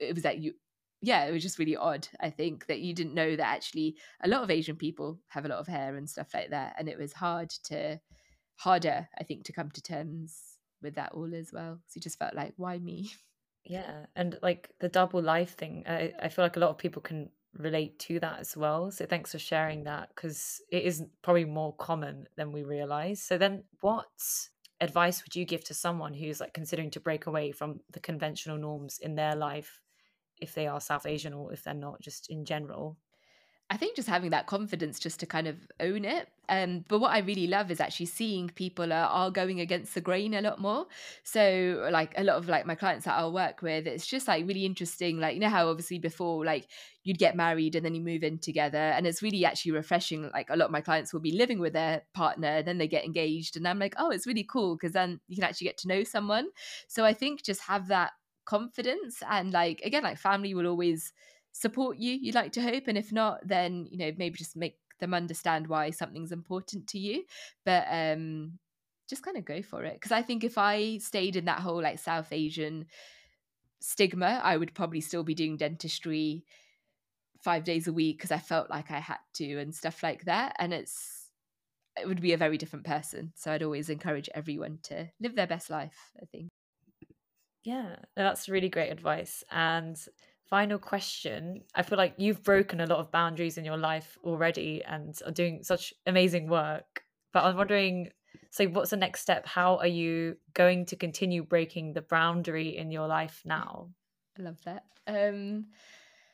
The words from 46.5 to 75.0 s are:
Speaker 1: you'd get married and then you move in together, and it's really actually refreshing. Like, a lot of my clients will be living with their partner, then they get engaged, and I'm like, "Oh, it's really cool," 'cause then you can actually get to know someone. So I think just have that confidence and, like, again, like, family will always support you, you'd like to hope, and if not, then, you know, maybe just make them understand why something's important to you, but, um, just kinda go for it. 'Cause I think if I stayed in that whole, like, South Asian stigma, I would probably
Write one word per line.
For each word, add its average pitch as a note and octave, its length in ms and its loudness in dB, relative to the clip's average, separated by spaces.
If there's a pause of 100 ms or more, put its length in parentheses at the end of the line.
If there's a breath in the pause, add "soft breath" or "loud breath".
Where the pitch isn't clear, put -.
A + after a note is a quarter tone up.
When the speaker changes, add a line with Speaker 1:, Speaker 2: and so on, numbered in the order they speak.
Speaker 1:
you'd F#3 140 2
get F3 180 6
married E3 400 4
and E3 80 0
then E3 100 0
you E3 60 -2
move E3 240 0
in D#3+ 140 0
together, D3+ 400 2
and D#3 280 4
it's E3+ 140 0
really G3+ 240 2
actually - 280 2
refreshing. D#3 580 0
Like, - 180 -4
a D#3 80 2
lot D#3+ 100 8
of - 40 -2
my D3+ 100 0
clients D#3+ 320 2
will D#3 80 -2
be D#3 120 0
living A#3 260 4
with E3+ 160 0
their D#3+ 300 2 (100)
partner, D#3 480 2
then F3 160 0
they D#3 100 2
get D#3+ 160 2
engaged, D#3+ 540 0
and F3 100 0
I'm F#3+ 100 2
like, G3 200 0
"Oh, E4 120 2
it's G#3 160 -2
really A3+ 180 0
cool," F#3 340 0
'cause E3+ 140 -2
then F3+ 360 2
you F3+ 80 -8
can A3+ 80 0
actually - 220 -2
get - 120 -2
to F3+ 100 -6
know G3 160 4
someone. A3 440 0 (400 loud breath)
So A3+ 160 2
I A3 80 10
think C#4 320 -2
just G3 200 -2
have F#3 240 0
that F#3 240 4 (340)
confidence A#3+ 800 -2
and, F#3+ 240 2
like, E3+ 320 4
again, C#4 200 2
like, F3 120 0
family G3 380 2
will F3 120 2
always F3 460 2 (400 soft breath)
support B3 460 0
you, A#3+ 140 0
you'd B3+ 240 -2
like A3 160 2
to A#3+ 100 -2
hope, B3 240 0
and A3 100 2
if G#3+ 140 -2
not, G#3+ 360 2
then, F3+ 440 2
you F3+ 80 -8
know, D#3 180 0
maybe F3 220 -2
just - 180 -10
make E3 220 -4 (220)
them F3+ 140 -2
understand E3 520 0
why D#3 240 0
something's E3 400 -8
important F3+ 560 -8
to G3+ 120 -8
you, A3 260 -2 (400 loud breath)
but, F3+ 260 6
um, D#3+ 680 -2 (500)
just - 160 -10
kinda F4+ 180 -6
go D#3+ 200 -6
for - 200 -8
it. - 180 -8
'Cause G#3+ 120 -2
I A#3 100 4
think A#3 220 -2
if A3+ 120 -2
I G#3+ 420 4
stayed G3 360 -2
in F3 120 0
that E3+ 140 0
whole, E3+ 220 -2
like, D#3 160 0
South E3 340 -2
Asian D#3+ 540 -4 (920 loud breath)
stigma, F#3 640 2
I F3+ 120 6
would E3 180 0
probably E3 260 -2